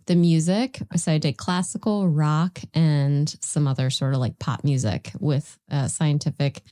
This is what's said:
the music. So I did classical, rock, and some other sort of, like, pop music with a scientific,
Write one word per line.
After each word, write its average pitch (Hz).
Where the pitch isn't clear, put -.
the 180
music. 175
So 170
I 156
did 151
classical, 190
rock, 151
and 147
some 151
other 131
sort 135
of, 131
like, 117
pop -
music 131
with 143
a 139
scientific, 147